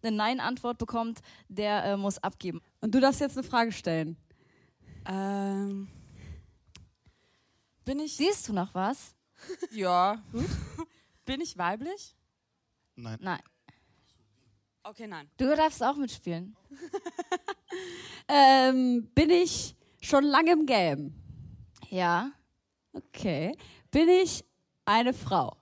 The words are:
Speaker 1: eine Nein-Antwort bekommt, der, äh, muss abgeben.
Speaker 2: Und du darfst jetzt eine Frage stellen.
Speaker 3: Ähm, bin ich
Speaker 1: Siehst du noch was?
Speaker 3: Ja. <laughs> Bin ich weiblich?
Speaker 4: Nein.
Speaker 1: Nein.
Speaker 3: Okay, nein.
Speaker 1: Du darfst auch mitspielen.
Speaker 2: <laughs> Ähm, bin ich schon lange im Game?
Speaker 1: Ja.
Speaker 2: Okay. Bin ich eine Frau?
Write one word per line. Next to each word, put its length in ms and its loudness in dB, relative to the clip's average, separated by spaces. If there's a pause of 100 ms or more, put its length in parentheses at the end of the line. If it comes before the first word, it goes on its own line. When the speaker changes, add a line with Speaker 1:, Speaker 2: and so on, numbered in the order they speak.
Speaker 1:
eine 120 -2
Nein-Antwort 600 -2
bekommt, 420 -6 (280)
der, 380 -2
äh, 120 0
muss 260 -4
abgeben. 380 -8 (180)
Speaker 2:
Und 140 -4
du 60 6
darfst 220 4
jetzt 160 -4
eine 100 -6
Frage 240 0
stellen. 460 -4 (920)
Speaker 3:
Ähm, 800 -4 (2000)
bin 140 -4
ich 180 -8
Speaker 1:
Siehst 300 0
du 60 -4
noch 220 -2
was? 400 -4 (560)
Speaker 3:
Ja. 500 2 (120)
<laughs> 920 -8
Bin 160 -6
ich 160 -10
weiblich? 580 -6 (800)
Speaker 4:
Nein. 260 -12
Speaker 1:
Nein. 180 -6 (1400)
Speaker 3:
Okay, 240 -16
nein. 200 -14 (100)
Speaker 1:
Du 180 2
darfst 280 2
auch 120 2
mitspielen. 600 -6 (140)
Speaker 2:
<laughs> 680 -8 (920)
Ähm, 880 6
bin 140 6
ich 460 2 (260)
schon 240 4
lange 260 4
im 140 4
Game? 480 0 (760)
Speaker 1:
Ja. 420 0 (600)
Speaker 2:
Okay. 640 -6 (340)
Bin 180 4
ich 340 4 (420)
eine 280 2
Frau? 480 -2